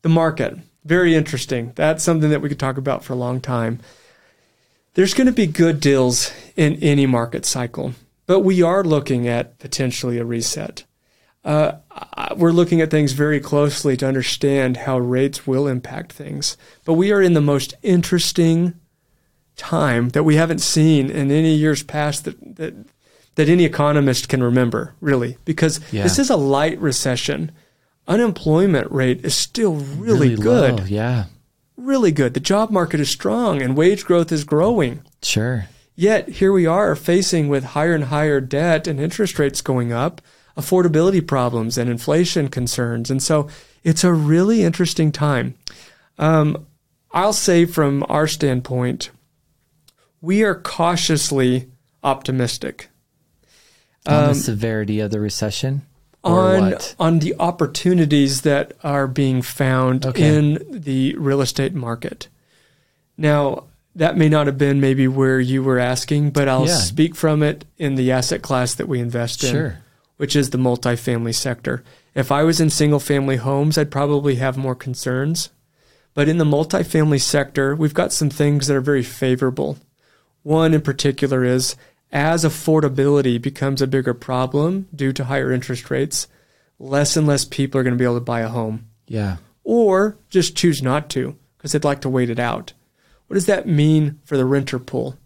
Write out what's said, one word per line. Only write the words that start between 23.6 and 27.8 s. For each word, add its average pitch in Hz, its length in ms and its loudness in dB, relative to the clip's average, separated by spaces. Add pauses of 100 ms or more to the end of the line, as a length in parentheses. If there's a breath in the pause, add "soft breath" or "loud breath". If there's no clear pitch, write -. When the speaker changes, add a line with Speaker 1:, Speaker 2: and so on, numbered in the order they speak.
Speaker 1:
economist 147 640 0
can 131 140 0
remember, 120 580 0
really, 127 440 -2
because 160 360 -2 (120)
Speaker 2:
Yeah. 101 120 -2
Speaker 1:
this 180 140 2
is 277 120 0
a 226 60 2
light 139 440 0
recession. 143 680 -4 (580 soft breath)